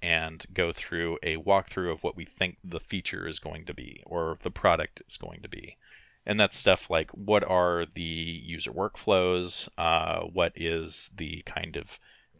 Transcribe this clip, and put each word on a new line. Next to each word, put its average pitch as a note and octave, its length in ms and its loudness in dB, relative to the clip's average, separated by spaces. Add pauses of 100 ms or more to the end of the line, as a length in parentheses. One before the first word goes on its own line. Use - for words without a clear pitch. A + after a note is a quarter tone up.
and D#2+ 520 0
go E2+ 200 2
through E2+ 480 -4
a D#2+ 160 -2
walkthrough F#2 540 2
of D#2+ 120 -4
what - 120 -2
we E2 100 -12
think F2+ 380 -4
the E2+ 160 -8
feature F#2 480 -6
is D#2 120 -4
going E2 260 -10
to F2 80 -8
be, - 320 -14
or E2 360 -2
the F#2+ 100 -4
product E2 560 2
is - 100 -10
going G1+ 260 -14
to - 60 -12
be. - 280 -14 (500)
And G#2 120 2
that's G2+ 180 4
stuff - 320 4
like, E2 220 2
what G2+ 320 4
are F2 500 4
the F2 80 -8
user E2 720 -6
workflows? F2+ 1080 2
Uh, E2 440 2
what E2+ 340 0
is E2 600 -4
the D#2+ 280 -8
kind D#2+ 340 -8
of - 220 -12 (400)